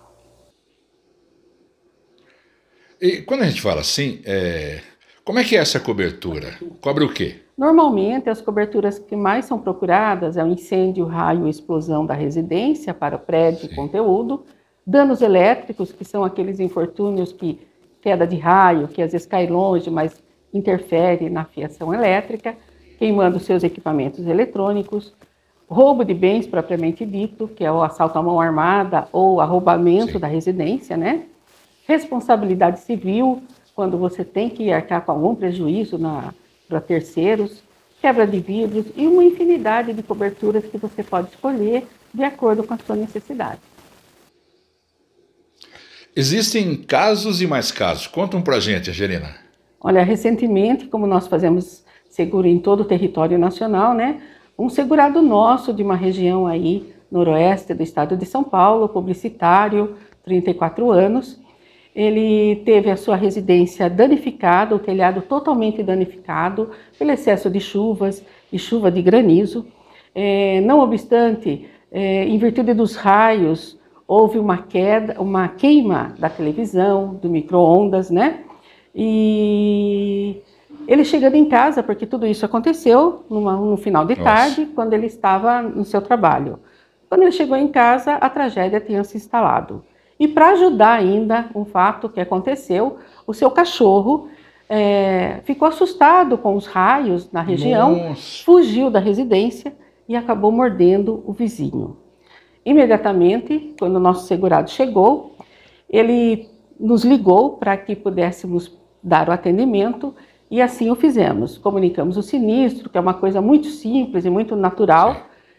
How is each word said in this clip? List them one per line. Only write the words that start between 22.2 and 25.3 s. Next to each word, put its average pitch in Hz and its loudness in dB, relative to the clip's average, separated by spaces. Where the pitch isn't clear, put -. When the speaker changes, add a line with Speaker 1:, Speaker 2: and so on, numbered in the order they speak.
Speaker 2:
queimando 196 0
seus 180 -2
equipamentos 156 -4
eletrônicos, 202 -4